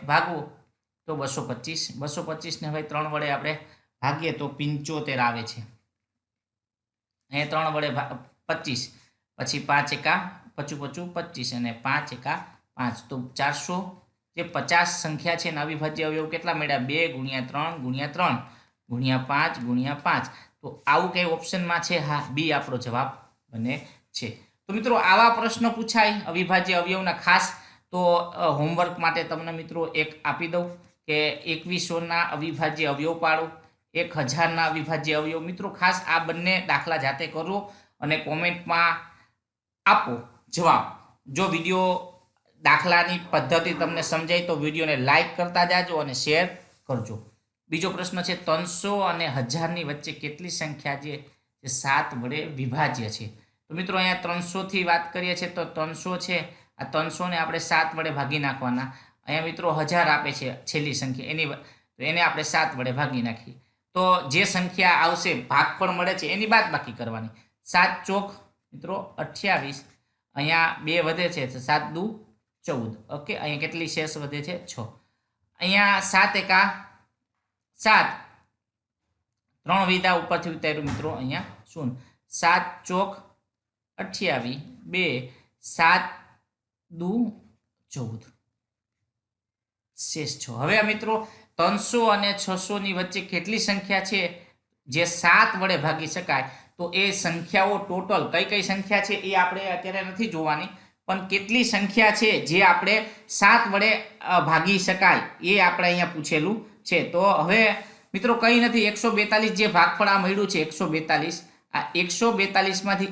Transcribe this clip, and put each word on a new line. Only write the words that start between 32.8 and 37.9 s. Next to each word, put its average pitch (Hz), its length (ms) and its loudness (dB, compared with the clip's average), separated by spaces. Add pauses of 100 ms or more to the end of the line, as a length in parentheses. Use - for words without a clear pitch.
અવયવ 151 360 -2
પાડો, 160 280 2 (460)
એક 170 240 -2
હજારના 165 460 2
અવિભાજ્ય 156 480 -2
અવયવ. 156 280 -2
મિત્રો 180 300 -8
ખાસ 185 360 0
આ 165 120 2
બંને 175 480 0
દાખલા 156 300 0
જાતે 135 300 -2
કરો 185 460 -6 (280)